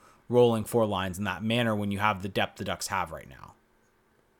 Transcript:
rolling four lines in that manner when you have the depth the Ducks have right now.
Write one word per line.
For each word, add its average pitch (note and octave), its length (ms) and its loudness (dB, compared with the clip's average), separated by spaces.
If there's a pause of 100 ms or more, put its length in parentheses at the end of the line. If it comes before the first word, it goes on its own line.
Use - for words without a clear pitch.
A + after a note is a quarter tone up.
(300)
rolling A#2 340 6
four A2+ 220 2
lines F#2 320 -2
in G#2 80 -6
that F#2 180 -4
manner A2+ 320 2
when G#2 160 -2
you G2 80 -2
have G#2 240 0
the G2+ 60 -6
depth G2+ 280 -2
the A2 60 -8
Ducks F#2 240 -4
have F2+ 240 -4
right C#2+ 180 -12
now. B1 240 -20 (880)